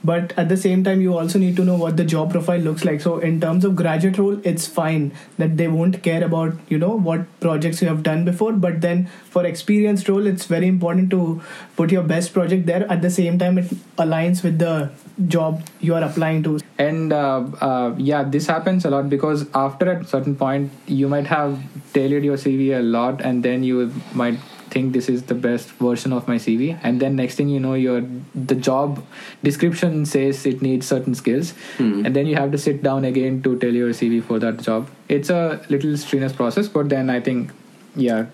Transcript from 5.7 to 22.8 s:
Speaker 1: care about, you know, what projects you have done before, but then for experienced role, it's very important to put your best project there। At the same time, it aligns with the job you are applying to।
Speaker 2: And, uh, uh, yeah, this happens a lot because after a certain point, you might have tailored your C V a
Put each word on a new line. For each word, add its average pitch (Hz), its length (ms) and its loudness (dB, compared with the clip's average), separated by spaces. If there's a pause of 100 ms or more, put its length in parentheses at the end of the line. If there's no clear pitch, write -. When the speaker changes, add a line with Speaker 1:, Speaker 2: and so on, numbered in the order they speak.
Speaker 1:
care 165 220 0
about, 165 300 0 (160)
you 160 140 0
know, 196 80 2 (160)
what 165 180 -2 (160)
projects 165 400 0
you 175 80 2
have 156 120 0
done 160 220 0
before, 180 300 0
but 175 320 0
then 180 240 0 (200)
for 180 160 2
experienced 208 600 2
role, 196 180 2
it's 185 200 0
very 175 220 0
important 185 440 2
to 165 300 0 (340)
put 165 160 2
your 180 120 2
best 165 300 0
project 180 320 2
there। 180 240 0
At 170 120 0
the 175 80 2
same 175 280 0
time, 180 200 2
it 175 160 -2 (240)
aligns 165 440 0
with 160 160 0
the 160 320 0 (380)
job 160 380 0 (160)
you 165 140 0
are 160 80 0
applying 160 400 0
to। 151 180 0 (160)
Speaker 2:
And, 156 340 0
uh, 135 320 0 (160)
uh, 127 380 0
yeah, 139 260 0
this 139 240 0
happens 175 380 0
a 151 40 2
lot 139 200 0
because 147 340 0 (100)
after 139 380 0
a 175 140 -4
certain 135 320 -2
point, 139 340 0 (160)
you 139 220 0
might 143 180 0
have 143 320 0 (320)
tailored 143 320 2
your 143 140 2
C 135 180 0
V 135 160 2
a 127 100 0